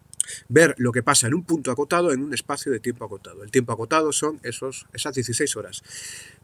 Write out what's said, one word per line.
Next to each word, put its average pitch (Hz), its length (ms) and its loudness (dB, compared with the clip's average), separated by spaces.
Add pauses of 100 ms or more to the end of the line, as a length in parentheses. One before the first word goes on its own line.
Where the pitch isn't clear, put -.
(480)
Ver 143 300 6
lo 120 160 0
que 120 100 2
pasa 135 240 4
en 127 60 0
un 175 100 0
punto 160 260 -2
acotado 147 440 2
en 131 100 0
un 147 100 -6
espacio 139 380 -4
de 113 80 0
tiempo 120 240 -6
acotado. 98 400 -14
El 107 80 -18
tiempo 123 220 2
acotado 147 400 0
son 151 280 -2
esos, 127 520 -10
esas 135 200 -6
dieciséis 123 440 -2
horas. 98 260 -12 (600)